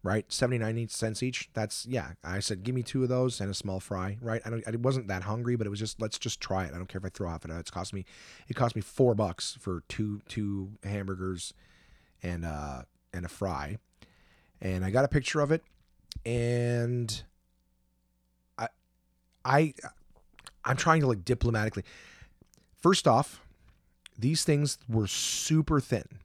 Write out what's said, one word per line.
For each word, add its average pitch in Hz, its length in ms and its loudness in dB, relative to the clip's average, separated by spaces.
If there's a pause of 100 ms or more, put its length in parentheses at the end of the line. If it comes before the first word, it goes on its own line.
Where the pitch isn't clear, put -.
Right? 101 300 0
Seventy-nine 117 460 0
each 117 140 -4
cents 110 320 -2
each. 127 300 -4
That's, - 320 -4
yeah. 113 280 -4 (100)
I 92 160 -4
said, 95 240 -4
"Give 127 120 -2
me 123 80 0
two 131 200 0
of 123 60 2
those 127 300 2
and 101 100 -2
a 98 40 -4
small 95 260 -4
fry," 95 420 -4
right? 113 240 -4
I 113 40 -6
don't, 113 180 -4
I 113 80 -4
wasn't 123 340 0
that 92 140 -2
hungry, 117 320 -2
but 110 120 -2
it - 20 -4
was 101 100 -6
just, 110 220 -6
"Let's 107 160 -4
just - 240 -6
try 95 240 -2
it. 71 80 -8
I 82 40 -8
don't 92 100 -8
care 95 120 -8
if 95 60 -10
I 92 40 -4
throw 90 200 -6
half 80 160 -8
it 80 60 -8
out." 82 80 -6
It's - 120 -10
cost 92 220 -6
me, 98 120 -8 (420)
it - 80 -4
cost 120 200 0
me 110 60 -2
four 123 340 4
bucks 104 440 -2
for 90 280 -6
two, 104 400 -4
two 101 440 -4 (120)
hamburgers 95 680 -4 (680)
and, 87 240 -4
uh, 73 380 -6 (300)
and 87 120 -6
a 85 40 -6
fry. 85 480 -4 (840)
And 92 220 -2
I 95 80 0
got 127 140 4
a 139 40 0
picture 147 320 2
of 143 100 2
it, 160 120 2 (640)
and 120 1000 0 (1300)
I, 113 100 -4 (760)
I, 143 300 6 (920)
I'm 127 120 4
trying 160 240 6
to, 139 60 6
like, 104 160 2
diplomatically. 110 600 2 (1000)
First 185 260 6
off, 127 340 4 (760)
these 139 260 2
things 147 340 4 (100)
were 110 200 2
super - 720 2
thin. - 440 -4